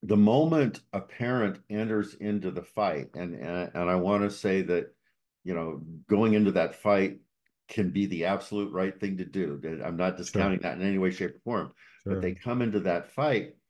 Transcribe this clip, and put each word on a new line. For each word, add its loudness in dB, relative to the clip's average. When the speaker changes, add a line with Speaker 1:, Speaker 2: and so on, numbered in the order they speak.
Speaker 1:
the 2
moment 4
a -4
parent -2
enters -2
into -4
the -6
fight, -2
and, -8
and, -6
and -2
I 4
wanna 2
say 0
that, -2
you -4
know, -6
going 4
into 6
that 2
fight 2
can 0
be 0
the -2
absolute -2
right -2
thing -4
to -6
do. -4
I'm -4
not 2
Speaker 2:
Sure. -6
Speaker 1:
discounting 0
that -4
in -4
any 2
way, 4
shape, -6
or -20
form, -4
but -2
they -2
Speaker 2:
Sure. -12
Speaker 1:
come -2
into 0
that -2
fight. -2